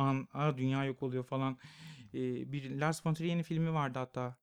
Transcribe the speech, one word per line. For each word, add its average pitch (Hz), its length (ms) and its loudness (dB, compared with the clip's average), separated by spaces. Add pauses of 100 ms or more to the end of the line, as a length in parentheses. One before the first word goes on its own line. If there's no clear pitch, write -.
an. 135 340 4
"Aa, 143 240 2
dünya 135 260 2
yok 135 180 -2
oluyor." 127 220 -2
falan. 135 340 -2 (560)
E, 127 380 -2
bir 135 180 -4
Lars 151 360 0
von 156 80 4
Trier'in 170 280 2
filmi 160 320 0
vardı 135 240 0
hatta. 127 440 -4